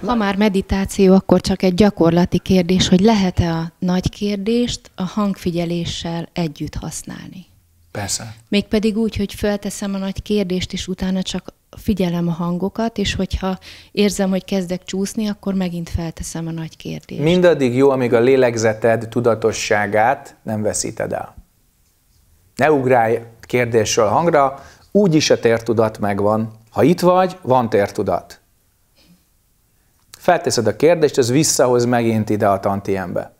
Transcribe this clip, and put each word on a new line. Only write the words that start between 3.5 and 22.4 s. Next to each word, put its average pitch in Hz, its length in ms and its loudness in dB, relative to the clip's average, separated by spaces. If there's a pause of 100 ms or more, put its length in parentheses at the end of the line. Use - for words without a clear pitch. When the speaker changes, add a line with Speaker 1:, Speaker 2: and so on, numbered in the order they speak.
Speaker 1:
a 165 280 -4
nagy 180 300 0
kérdést 208 880 -4
a 185 80 -6
hangfigyeléssel 175 1300 -4
együtt 151 420 -6
használni? - 720 -12 (460)
Speaker 2:
Persze. 110 440 -8 (140)
Speaker 1:
Mégpedig 208 480 0
úgy, 226 180 -2
hogy 202 180 -4
felteszem 202 600 -6
a 196 40 -6
nagy 190 240 -8
kérdést, 185 520 -2
és - 140 -8
utána 185 340 -4
csak - 320 -8 (240)
figyelem 175 500 -2
a 170 40 0
hangokat, 180 680 -4
és 202 180 -4
hogyha 190 420 -4 (340)
érzem, 202 380 0
hogy 190 160 -2
kezdek 180 380 -4
csúszni, 202 440 -6
akkor 202 260 -6
megint 175 360 -4
felteszem 165 580 -8
a 165 40 -6
nagy 160 260 -10
kérdést. - 440 -10
Speaker 2:
Mindaddig 156 540 4
jó, 135 140 6
amíg 127 240 0
a 117 60 4
lélegzeted 117 880 2
tudatosságát 110 1300 0
nem 107 180 -4
veszíted - 520 -4
el. - 220 -10 (1200)